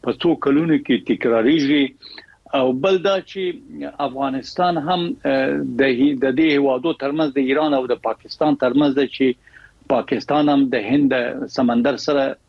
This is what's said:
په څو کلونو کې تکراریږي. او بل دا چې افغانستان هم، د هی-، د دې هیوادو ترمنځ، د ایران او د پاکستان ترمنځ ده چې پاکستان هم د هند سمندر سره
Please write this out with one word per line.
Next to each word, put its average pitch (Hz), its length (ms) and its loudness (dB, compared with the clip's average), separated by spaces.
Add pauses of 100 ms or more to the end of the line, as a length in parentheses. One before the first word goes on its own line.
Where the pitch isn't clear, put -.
په 123 60 -2 (100)
څو 170 140 2 (140)
کلونو 151 280 2 (100)
کې 123 100 2 (140)
تکراریږي. 135 720 2 (720)
او 131 80 2 (180)
بل 190 180 4
دا 196 140 2 (140)
چې 196 120 -8 (640)
افغانستان 139 800 -2
هم، 180 160 -2 (760)
د - 20 6 (160)
هی-، 143 240 2
د 135 160 0
دې 160 160 4
هیوادو 139 380 0 (100)
ترمنځ، 147 320 -2
د 131 160 0
ایران 147 280 2
او 127 120 -2
د 120 160 0
پاکستان 143 560 -2
ترمنځ 135 360 2
ده 135 80 2 (100)
چې 135 100 2 (680)
پاکستان 139 600 0
هم 139 180 4
د 110 160 -2
هند 139 240 2 (460)
سمندر 120 480 2
سره 143 180 2 (240)